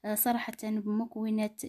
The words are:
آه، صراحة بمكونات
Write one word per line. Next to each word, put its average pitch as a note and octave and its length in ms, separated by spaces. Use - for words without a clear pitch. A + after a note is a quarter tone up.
آه، G#3+ 100
صراحة A#3 380
بمكونات G#3+ 1040